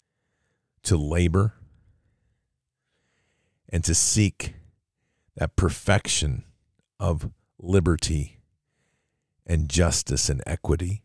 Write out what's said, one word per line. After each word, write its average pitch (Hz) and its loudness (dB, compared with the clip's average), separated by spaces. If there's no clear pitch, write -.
to 92 2
labor 85 0
and 85 0
to 82 0
seek - 0
that 82 -4
perfection - 0
of 87 -2
liberty 85 0
and 78 0
justice 80 0
and 67 -2
equity. 92 -2